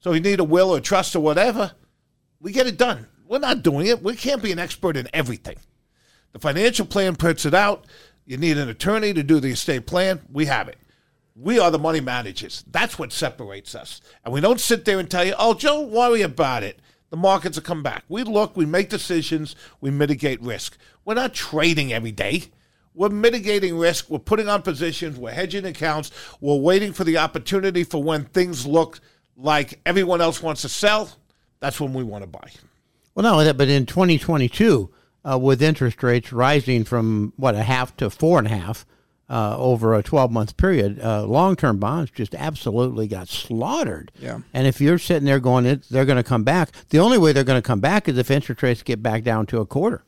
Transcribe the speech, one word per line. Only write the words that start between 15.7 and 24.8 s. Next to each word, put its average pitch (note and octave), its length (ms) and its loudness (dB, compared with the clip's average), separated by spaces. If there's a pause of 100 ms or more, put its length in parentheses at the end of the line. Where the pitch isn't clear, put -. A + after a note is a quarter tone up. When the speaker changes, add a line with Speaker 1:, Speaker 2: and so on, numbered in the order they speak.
Speaker 1:
worry A#3 320 2
about C3 400 -2
it. - 160 -12 (300)
The E3 80 -10
markets F#3 400 2
will - 60 -10
come D#3 200 -6
back." C#3 260 -6
We G#3+ 140 -6
look, G#3 340 0
we E3 80 2
make F3+ 240 0
decisions, D#3+ 680 -4 (240)
we C#3 120 -4
mitigate C#3+ 500 0
risk. A#2 360 -10 (280)
We're G#3+ 80 -4
not B3 220 -2
trading D#3 580 0
every A2+ 180 -4
day. G#2+ 340 -4 (480)
We're G3 160 0
mitigating G#3 680 0
risk. E3+ 320 0
We're D3+ 100 -4
putting G#3+ 300 -2
on G#3 140 0
positions. D#3 560 -6